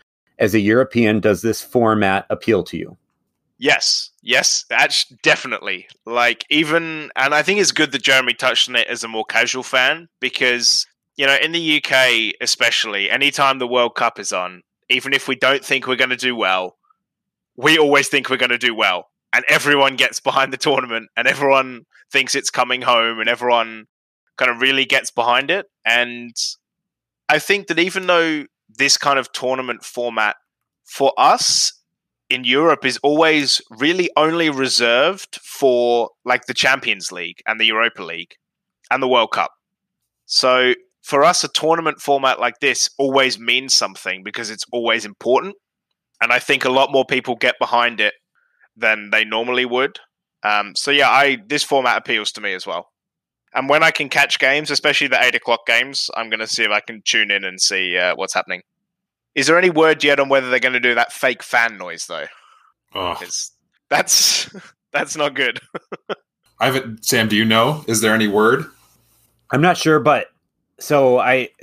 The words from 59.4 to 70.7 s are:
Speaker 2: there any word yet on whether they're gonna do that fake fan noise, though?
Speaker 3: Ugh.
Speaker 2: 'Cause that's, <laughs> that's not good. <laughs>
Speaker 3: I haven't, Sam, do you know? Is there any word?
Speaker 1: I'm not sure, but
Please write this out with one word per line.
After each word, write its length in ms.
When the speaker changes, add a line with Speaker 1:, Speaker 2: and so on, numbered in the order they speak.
Speaker 2:
there 140
any 100
word 340
yet 160
on 100
whether 200
they're 100
gonna 200
do 160
that 160
fake 320
fan 340
noise, 300
though? 180
Speaker 3:
Ugh. 220
Speaker 2:
'Cause 340
that's, 600
<laughs> 180
that's 240
not 200
good. 240
<laughs> 500
Speaker 3:
I 60
haven't, 400
Sam, 220
do 80
you 100
know? 420
Is 140
there 140
any 120
word? 380
Speaker 1:
I'm 100
not 160
sure, 220
but 320